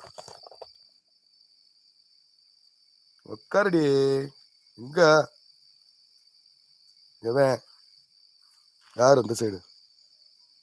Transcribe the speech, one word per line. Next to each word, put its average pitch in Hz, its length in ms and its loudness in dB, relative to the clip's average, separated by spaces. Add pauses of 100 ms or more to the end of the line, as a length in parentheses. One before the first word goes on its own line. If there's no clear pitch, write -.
(3250)
உட்காருடி. 175 600 -2 (920)
எங்க? 151 520 2 (1900)
எவன்? 127 420 -2 (1300)
யார் 127 240 4
அந்த 107 160 -2
சைடு? 104 260 -6 (1040)